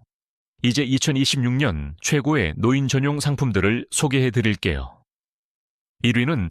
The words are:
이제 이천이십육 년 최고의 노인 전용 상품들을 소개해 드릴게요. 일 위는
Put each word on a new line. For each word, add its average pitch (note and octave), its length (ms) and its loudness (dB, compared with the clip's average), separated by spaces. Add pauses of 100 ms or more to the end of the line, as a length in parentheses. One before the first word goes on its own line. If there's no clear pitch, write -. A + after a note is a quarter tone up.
(680)
이제 B2 160 2
이천이십육 C3+ 720 0
년 E2 480 -2
최고의 C#3 560 0
노인 C3 320 2
전용 C#3+ 320 0
상품들을 A#2+ 720 0
소개해 C3 400 0
드릴게요. G2 680 -2 (1040)
일 A#2 140 2
위는 A#2+ 340 0